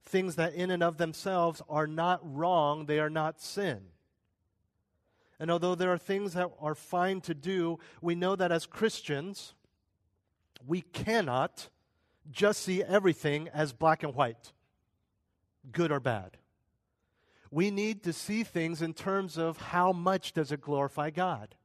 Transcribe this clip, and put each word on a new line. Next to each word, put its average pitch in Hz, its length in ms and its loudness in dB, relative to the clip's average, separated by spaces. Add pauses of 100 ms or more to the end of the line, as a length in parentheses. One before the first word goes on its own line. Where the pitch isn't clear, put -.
Things 185 340 0
that 165 180 0
in 180 160 -2
and 175 120 2
of 170 140 2
themselves 170 720 0
are 151 180 0
not 170 360 0
wrong, 156 640 2
they 151 120 2
are 151 120 2
not 156 300 -2
sin. 110 520 -4 (1500)
And 160 120 -2
although 175 240 2
there 180 180 2
are 175 60 0
things 196 360 -4
that 180 160 -2 (100)
are 151 140 -2
fine 185 480 -2
to 170 120 -4
do, 165 440 -2 (220)
we 170 140 0
know 185 220 2
that 180 140 2
as 165 160 2
Christians, 190 880 -4 (1120)
we 170 140 -2
cannot 165 880 -2 (600)
just 202 320 2
see 185 200 0
everything 170 680 2
as 147 240 -2
black 156 300 4
and 147 120 -4
white, 120 380 -2 (1160)
good 160 220 2
or 143 80 2
bad. 110 380 -2 (1120)
We 180 200 2
need 208 340 -2
to 170 80 -2
see 214 320 -2
things 165 380 -4
in 165 120 -4
terms 190 420 -2
of 165 220 -2
how 180 340 2
much 180 400 0
does 151 180 -2
it 147 100 -4
glorify 147 500 -2
God. 156 440 -4 (100)